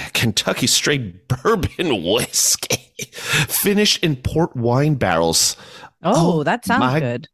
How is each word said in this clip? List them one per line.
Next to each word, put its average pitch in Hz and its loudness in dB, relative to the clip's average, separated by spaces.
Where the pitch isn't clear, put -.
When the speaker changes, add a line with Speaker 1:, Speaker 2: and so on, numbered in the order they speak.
Speaker 1:
Kentucky - -2
straight 131 -2
<laughs> 131 -2
bourbon 165 0
whiskey. - 0
Finished - 0
in 151 0
port - -2
wine 127 2
barrels. 85 2
Speaker 2:
Oh, 170 2
Speaker 1:
Oh, - -2
Speaker 2:
that 202 -2
sounds 131 0
Speaker 1:
my 127 0
Speaker 2:
good. 123 -4